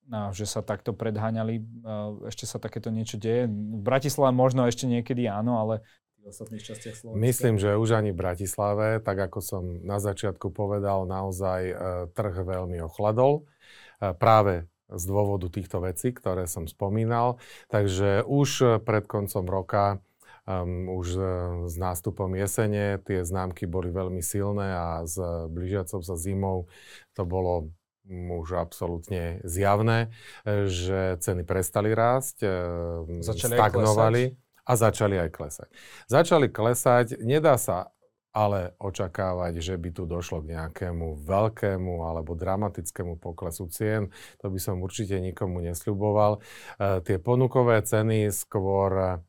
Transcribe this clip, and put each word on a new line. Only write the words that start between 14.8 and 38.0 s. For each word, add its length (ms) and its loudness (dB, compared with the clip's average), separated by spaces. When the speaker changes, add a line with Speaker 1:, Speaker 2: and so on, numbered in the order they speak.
Speaker 2:
z 160 -6
dôvodu 400 2
týchto 340 -4
vecí, 300 -4
ktoré 320 -2
som 240 -8
spomínal. 720 0
Takže 540 2
už 580 4
pred 240 2
koncom 400 -2
roka, 360 0
ehm, 460 -4
už, 160 -4
eh, 80 0
s 80 -8
nástupom 640 -4
jesene 640 0
tie 240 -2
známky 400 -4
boli 240 -4
veľmi 320 -4
silné 540 -2
a 120 -2
s 140 -8
blížiacou 540 -4
sa 160 -6
zimou 500 -2
to 80 -2
bolo, 480 -2
mm, 380 -8
už 160 -4
absolútne 880 -4
zjavné, 640 4
eh, 220 2
že 520 0
ceny 280 -2
prestali 480 0
rásť, 480 2
ehm, 800 -2
Speaker 1:
Začali 320 0
aj 40 6
Speaker 2:
stagnovali 640 6
Speaker 1:
klesať? 320 -16
Speaker 2:
a 80 2
začali 400 4
aj 160 0
klesať. 360 -12
Začali 440 6
klesať, 540 4
nedá 320 6
sa 380 -4